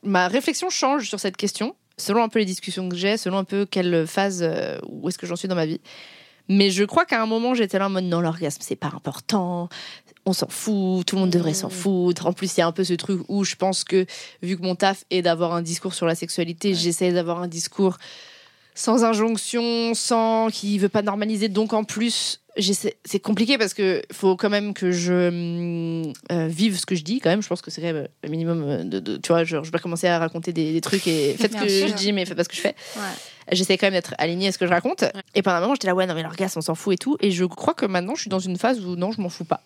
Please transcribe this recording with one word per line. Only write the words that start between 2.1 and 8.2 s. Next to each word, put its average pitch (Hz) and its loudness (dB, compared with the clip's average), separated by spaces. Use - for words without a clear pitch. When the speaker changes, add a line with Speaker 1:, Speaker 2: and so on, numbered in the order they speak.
Speaker 1:
un 226 0
peu 226 0
les 214 4
discussions 185 -6
que 175 -4
j'ai, 196 2
selon 185 -2
un 190 0
peu 202 0
quelle 175 2
phase, 190 0
euh, - -2
où - -6
est-ce 185 -4
que - -10
j'en 175 -4
suis 185 -6
dans 185 0
ma 170 2
vie. 160 -4
Mais 196 6
je 185 2
crois 330 4
qu'à 233 0
un 220 0
moment, 226 2
j'étais 208 2
là 196 2
en 196 0
mode, 185 0
non, 170 2